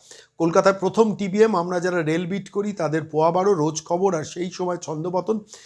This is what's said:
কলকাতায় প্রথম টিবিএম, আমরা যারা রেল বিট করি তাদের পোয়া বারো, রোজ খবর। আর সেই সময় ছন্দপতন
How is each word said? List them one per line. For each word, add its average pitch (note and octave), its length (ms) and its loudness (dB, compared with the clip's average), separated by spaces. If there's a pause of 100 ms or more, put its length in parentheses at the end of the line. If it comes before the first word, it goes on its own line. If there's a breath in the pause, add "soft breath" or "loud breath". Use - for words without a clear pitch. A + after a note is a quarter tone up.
(380 loud breath)
কলকাতায় F#3 420 4
প্রথম G3 360 2
টিবিএম, G#3 400 2
আমরা F3+ 240 0
যারা F3+ 240 0
রেল E3 220 0
বিট G3 240 -6
করি G#3 240 -4
তাদের D#3 300 -2
পোয়া D#3 280 2
বারো, F#3+ 220 2
রোজ D3+ 320 -2
খবর। F3+ 300 0
আর D3+ 80 -4
সেই F3+ 280 -8
সময় F3 260 -4
ছন্দপতন F3 640 -4 (260 loud breath)